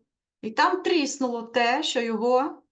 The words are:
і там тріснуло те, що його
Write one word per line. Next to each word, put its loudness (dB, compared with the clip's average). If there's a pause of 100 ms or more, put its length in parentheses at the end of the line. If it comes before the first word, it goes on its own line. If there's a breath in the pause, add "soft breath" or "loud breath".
(420)
і -8
там 2
тріснуло 0
те, 0
що -2
його 0 (100)